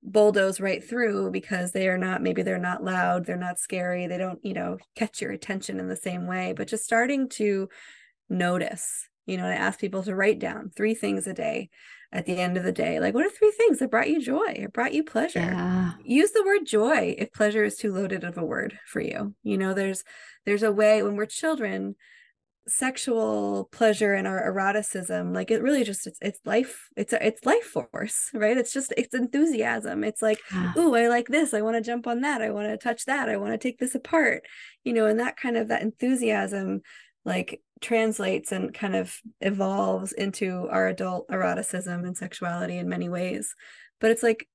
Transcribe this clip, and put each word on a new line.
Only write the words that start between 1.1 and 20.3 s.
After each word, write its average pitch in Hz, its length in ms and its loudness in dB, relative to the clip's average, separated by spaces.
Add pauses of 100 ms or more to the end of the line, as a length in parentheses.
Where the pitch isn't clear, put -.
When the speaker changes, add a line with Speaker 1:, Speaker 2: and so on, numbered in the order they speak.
Speaker 1:
because 185 400 -4
they 190 160 0
are 185 100 2
not, 185 240 -2
maybe 180 200 0
they're 185 160 0
not 180 260 -4
loud, 180 420 0
they're 180 120 -4
not 180 220 -4
scary, 180 480 -4
they 180 100 -4
don't, 180 260 -4
you 190 100 -4
know, 180 240 -4 (180)
catch - 260 -4
your 202 100 -6
attention 190 480 -6
in 185 80 -6
the 185 80 -4
same 180 300 -6
way, 185 300 -4
but - 120 -6
just - 180 -6
starting 254 440 2
to 196 380 0 (640)
notice, 180 760 -2 (180)
you 185 120 -4
know, 180 60 -4
and 185 100 -2
I - 40 -2
ask 196 220 -2
people 190 240 -4
to 190 120 -4
write 196 240 4
down - 360 -6
three 220 200 2
things 196 320 -2
a 185 60 -8
day - 360 -4 (420)
at 180 140 -6
the 180 120 -2
end 180 200 0
of 175 60 -2
the 185 80 0
day. 165 280 0
Like, 185 140 0
what 277 120 4
are 415 40 2
three 427 220 6
things 427 280 4
that 262 120 0
brought 226 180 4
you 311 120 2
joy 277 380 0
or 202 100 -8
brought 240 240 -2
you 302 100 2
pleasure? - 360 -2
Speaker 2:
Yeah. 180 540 0 (100)
Speaker 1:
Use 294 280 4
the 427 120 4
word 392 220 4
joy 220 520 4
if 202 140 -4
pleasure 208 320 2
is 208 120 0
too 208 180 -2
loaded 190 300 -2
of 175 140 -6
a 170 80 -4
word - 420 -4
for - 140 -4
you. - 420 -6
You 202 140 0
know, 190 160 0
there's, 196 300 -2 (420)